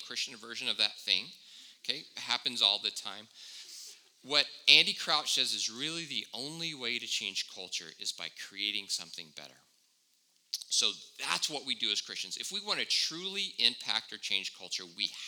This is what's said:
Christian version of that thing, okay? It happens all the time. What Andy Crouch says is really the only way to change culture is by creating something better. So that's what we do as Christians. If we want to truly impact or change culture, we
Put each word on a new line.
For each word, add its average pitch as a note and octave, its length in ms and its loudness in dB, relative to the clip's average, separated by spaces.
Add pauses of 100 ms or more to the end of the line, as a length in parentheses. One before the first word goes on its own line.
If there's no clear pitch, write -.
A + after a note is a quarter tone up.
Christian B2 300 -4
version A#2 320 -8
of G2+ 100 -2
that G#2 200 0
thing, G2+ 280 2 (580)
okay? C#3 160 -2 (160)
It - 20 -12
happens A#2+ 440 -2
all G2+ 200 6
the G#2+ 80 -2
time. G#2 360 -8 (960)
What C#3 220 6 (240)
Andy E3 240 12
Crouch D#3 420 0
says B2 200 2
is G#2 160 -2
really D#3 340 -4
the B2+ 300 -6
only D#3 400 -6
way A#2+ 240 -2
to A2+ 80 -10
change G2+ 480 -2
culture F2+ 320 -8 (120)
is - 140 -4
by E2+ 160 -8 (200)
creating G2+ 400 -2
something E2+ 380 -6 (100)
better. C#2 180 -16 (1120)
So A2+ 220 4 (280)
that's D3 300 2
what C#3+ 180 -4
we B2+ 80 0
do A2 160 0
as G#2 100 0
Christians. - 360 -6
If - 160 -4
we G3+ 120 -4
want F#3 160 0
to A2+ 60 0
truly F#3+ 720 0
impact A#2+ 540 2
or G#2+ 60 -10
change G2 380 -2
culture, F#2 280 -6 (120)
we G2+ 140 0 (180)